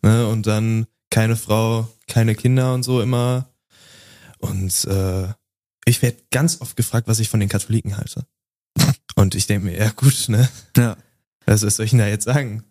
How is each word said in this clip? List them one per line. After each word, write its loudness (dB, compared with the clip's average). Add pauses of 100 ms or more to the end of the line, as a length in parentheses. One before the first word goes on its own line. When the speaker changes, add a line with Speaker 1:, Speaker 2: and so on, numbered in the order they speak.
Speaker 1:
ne, 4
und -2
dann 0 (240)
keine 2
Frau, 0 (200)
keine 2
Kinder 0
und -2
so 0
immer. -2 (880)
Und, -4
äh, -2 (580)
ich 2
werd -4
ganz 0
oft -14
gefragt, -2
was 0
ich -2
von 0
den 0
Katholiken -2
halte. -10 (920)
Und 4
ich -2
denk 0
mir, -4
ja 2
gut, 2
ne? 4 (300)
Speaker 2:
Ja. 2 (480)
Speaker 1:
Was, 4
was 0
soll -4
ich -2
denn 6
da 2
jetzt -2
sagen? -2